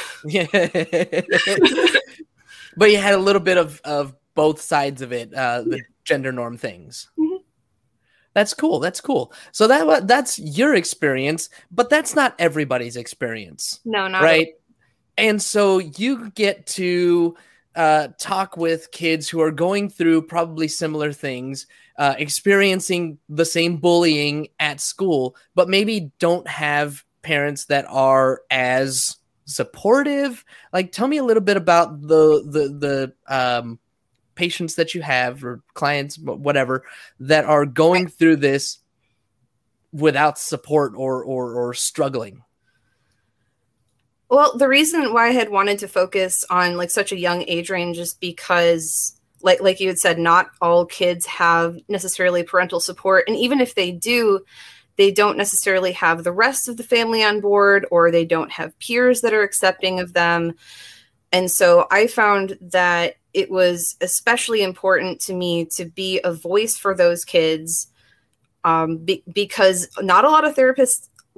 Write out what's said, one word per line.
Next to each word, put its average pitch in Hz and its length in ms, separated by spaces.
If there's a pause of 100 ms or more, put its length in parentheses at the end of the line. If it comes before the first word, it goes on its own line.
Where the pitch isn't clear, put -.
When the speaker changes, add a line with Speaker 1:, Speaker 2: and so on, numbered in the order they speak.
Speaker 1:
<laughs> - 200
Speaker 2:
Yeah. 160 260
<laughs> 170 680 (1600)
But 208 140
you 208 60
had 202 160
a 196 40
little 196 240
bit 185 160
of, 156 260
of 143 320 (180)
both 156 280
sides 139 400
of 123 100
it, 117 220
uh, 123 300
the 131 140
Speaker 1:
Yeah. 127 60 (220)
Speaker 2:
gender 135 260
norm 120 260
things. 110 520 (100)
Speaker 1:
Mm-hmm. 330 180 (960)
Speaker 2:
That's 107 200
cool. 302 260
That's 165 220
cool. 170 320 (180)
So 214 160
that 294 180
wa-, 302 140
that's 240 400
your 185 340
experience, 147 760 (200)
but 240 200
that's 302 260
not 269 240
everybody's 131 560
experience. 113 880
Speaker 1:
No, 202 240
not 190 140
at 160 40
Speaker 2:
right? 165 220
Speaker 1:
all. - 60 (640)
Speaker 2:
And 214 240
so 196 380
you 220 520
get 202 360
to, 175 680 (400)
uh, 156 320 (100)
talk 190 380
with 165 360
kids 160 360
who 165 140
are 160 100
going 190 380
through 165 320
probably 160 480
similar 151 420
things, 135 560 (300)
uh, 139 200
experiencing 180 1000 (100)
the 156 180
same 170 320
bullying 151 720 (140)
at 147 180
school, 143 560 (200)
but 180 120
maybe 196 420 (100)
don't 170 280
have 147 560 (180)
parents 147 440
that 139 240
are 135 600
as 131 680 (280)
supportive. 277 1000 (260)
Like, 185 220
tell 233 140
me 302 100
a 269 80
little 220 180
bit 196 140
about 170 440
the, 156 440
the, 143 680 (140)
the, 135 80
um, 120 440 (560)
patients 175 400
that 165 200
you 170 60
have 127 420
or 120 180 (120)
clients, 143 420
wh-, 147 240
whatever, 135 460 (340)
that 147 240
are 147 220
going 165 420
through 160 300
this 139 420 (1120)
without 147 480
support 143 560
or, 131 280
or, 127 300
or 123 200
struggling. 127 680 (1900)
Speaker 1:
Well, 277 280
the 262 120
reason 285 440
why 233 140
I 240 40
had 226 180
wanted 202 300
to 202 100
focus 185 600
on, 180 280
like, 175 120
such 202 220
a 185 80
young 175 280
age 170 220
range 175 280
is 170 160
because, 170 1080 (220)
like, 185 180
like 190 220
you 190 80
had 180 100
said, 170 180
not 170 320 (120)
all 175 240
kids 175 400
have 170 520 (120)
necessarily 180 540
parental 180 360
support. 185 480
And 220 80
even 247 240
if 247 160
they 180 160
do, 214 480 (560)
they 196 160
don't 208 260
necessarily 185 560
have 170 300
the 175 80
rest 247 380
of 226 80
the 240 60
family 226 400
on 208 180
board, 202 500
or 170 180
they 170 140
don't 165 280
have - 280
peers 247 420
that 226 120
are 214 100
accepting 185 560
of 175 140
them. 170 400 (800)
And 185 180
so 175 400
I 208 160
found 202 540
that 175 540 (180)
it - 160
was 180 520
especially 226 600
important 185 600
to 190 120
me 175 320
to 175 200
be 190 380
a 175 100
voice 202 440
for 196 160
those 175 320
kids, 160 640 (760)
um, 160 340
be-, 165 260 (100)
because 190 560 (120)
not 196 240
a 302 40
lot 311 160
of 294 100
therapists 262 520 (300)